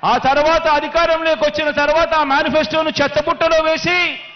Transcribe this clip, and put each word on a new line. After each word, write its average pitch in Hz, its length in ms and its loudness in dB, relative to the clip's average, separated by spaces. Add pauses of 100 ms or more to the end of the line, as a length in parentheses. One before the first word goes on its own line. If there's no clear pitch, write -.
(120)
ఆ - 0 - (160)
తర్వాత 311 380 2 (140)
అధికారంలోకి 320 640 0
వచ్చిన 302 240 -2 (100)
తర్వాత 320 400 0
ఆ 294 140 0
మేనిఫెస్టోను 311 680 0
చెత్తబుట్టలో 294 580 0 (100)
వేసి 330 300 -2 (380)